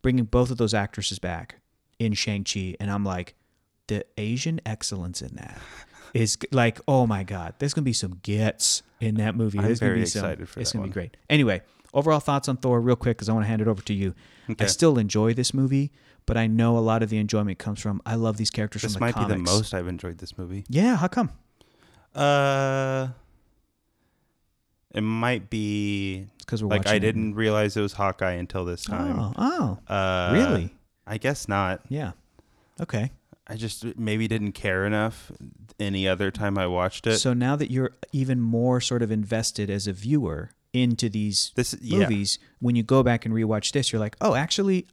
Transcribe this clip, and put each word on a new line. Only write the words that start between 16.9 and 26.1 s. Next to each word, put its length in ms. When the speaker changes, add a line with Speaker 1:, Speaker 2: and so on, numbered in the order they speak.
Speaker 1:
of 80
the 80
enjoyment 400
comes 220
from, 260
I 80
love 220
these 140
characters 320
Speaker 2:
This 100
Speaker 1:
from 80
the 60
Speaker 2:
might 80
Speaker 1:
comics. 180
Speaker 2:
be 60
the 40
most 320
I've 140
enjoyed 300
this 200
movie. 300
Speaker 1:
Yeah, 280
how 120
come? 220
Speaker 2:
Uh, 960
it 100
might 480
be 760